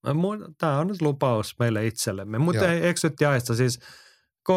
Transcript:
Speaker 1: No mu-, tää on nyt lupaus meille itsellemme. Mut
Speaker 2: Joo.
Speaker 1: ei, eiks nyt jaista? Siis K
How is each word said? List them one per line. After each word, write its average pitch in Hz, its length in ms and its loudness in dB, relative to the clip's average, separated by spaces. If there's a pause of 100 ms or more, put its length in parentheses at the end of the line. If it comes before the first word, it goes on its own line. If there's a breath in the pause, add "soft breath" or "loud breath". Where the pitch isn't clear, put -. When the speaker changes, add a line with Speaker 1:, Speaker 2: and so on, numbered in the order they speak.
Speaker 1:
No 131 100 -2
mu-, 185 460 -2
tää 143 200 0
on 160 80 0
nyt 190 160 -4
lupaus 135 560 0
meille 113 280 0
itsellemme. 107 520 -4
Mut 165 160 2
Speaker 2:
Joo. - 100 2
Speaker 1:
ei, 170 220 2
eiks 175 180 0
nyt 147 160 -2
jaista? 131 340 2
Siis 123 260 0 (640 loud breath)
K - 120 -6